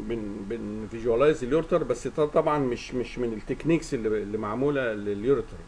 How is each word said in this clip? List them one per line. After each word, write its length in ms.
بن-، 400
بن 420
فيجوالايز 520
اليورتر، 400
بس 240
ده 180
طبعًا 340
مش، 340
مش 260
من 140
التكنيكس 600
اللي، 300
اللي 140
معموله 560
لليوريتر، 640